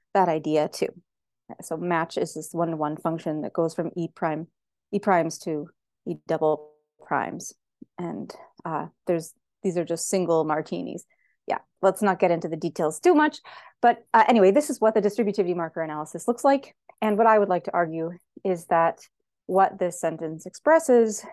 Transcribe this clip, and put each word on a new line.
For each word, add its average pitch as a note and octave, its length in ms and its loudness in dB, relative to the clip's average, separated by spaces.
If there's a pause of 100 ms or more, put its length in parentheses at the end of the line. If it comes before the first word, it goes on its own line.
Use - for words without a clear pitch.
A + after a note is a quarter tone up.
(120)
that F#3 160 4
idea D#3 400 0
too. - 200 -4 (720)
So E3 140 -10
match E3+ 400 -2
is - 180 -4
this D#3 180 -12
one-to-one D#3 460 -4
function D#3+ 440 -6
that D3+ 100 -10
goes E3 220 -2
from E3 220 -6
E E3 180 -6
prime, D#3+ 320 -6 (460)
E G3+ 60 0
primes E3+ 420 0
to D3+ 280 -6 (380)
E E3+ 100 -6 (120)
double D#3 420 -2 (340)
primes. - 500 -6 (440)
And, E3+ 340 -10 (320)
uh, D#3+ 220 -6 (200)
there's, E3+ 280 -4 (280)
these F3+ 140 -2
are E3+ 80 0
just E3 240 -6
single E3 360 2
martinis. D#3+ 600 -6 (420)
Yeah, - 120 -4 (240)
let's F#3+ 180 2
not G3 180 0
get F3+ 120 4
into E3 180 -2
the E3 80 -8
details D#3+ 440 -4
too F4 140 6
much. D4+ 260 2 (420)
But, A#3+ 220 2 (100)
uh, A3+ 140 6
anyway, G3 220 6
this D4 200 2
is C4 100 -6
what A3 140 4
the G#3 80 2
distributivity G3+ 520 0
marker E3 280 -6
analysis D#3 440 -8
looks A#3+ 180 0
like. C#4 300 2 (280)
And G#3 160 0
what A3+ 80 6
I A3 120 6
would G3 120 2
like F3 140 -2
to - 100 -6
argue E3 380 -2 (320)
is F3+ 220 -4
that E3 340 2 (460)
what F#3+ 320 2
this F3 220 -4
sentence D#3+ 460 -6
expresses A#3+ 880 2